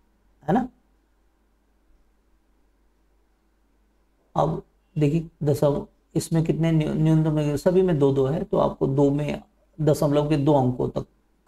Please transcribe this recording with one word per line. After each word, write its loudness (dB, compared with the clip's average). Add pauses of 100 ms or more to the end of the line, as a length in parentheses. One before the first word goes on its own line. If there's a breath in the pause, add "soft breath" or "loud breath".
(440)
है -2
ना। -2 (3750)
अब -2 (340)
देखिए 0 (140)
दशम, 0 (300)
इसमें -2
कितने 0
न्यू-, 0
न्यूनतम 2
है, -2
सभी 2
में 0
दो 4
दो 2
है, -2
तो -4
आपको -2
दो 2
में -4 (380)
दशमलव 0
के 0
दो 2
अंकों 0
तक -8 (420)